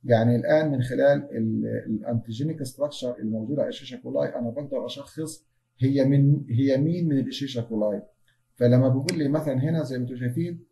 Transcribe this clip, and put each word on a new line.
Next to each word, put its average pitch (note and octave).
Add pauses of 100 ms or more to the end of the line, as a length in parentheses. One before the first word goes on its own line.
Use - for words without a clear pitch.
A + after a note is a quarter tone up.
يعني A#2+
الآن D#3
من C3
خلال C3
ال-، A2
الانتيجينيك A#2
ستراكشر B2+
الموجودة A2
على -
Escherichia B2+
coli C#3
أنا A#2+
بقدر C3+
أشخص C#3+ (320)
هي C3+
من، C#3
هي C3+
مين E3+
من C#3+
الإشيشيا B2
كولاي. G#2+ (540)
فلما B2
بقول C3+
لي D3
مثلًا D3+
هنا D#3
زي C3
ما B2+
انتم B2
شايفين E3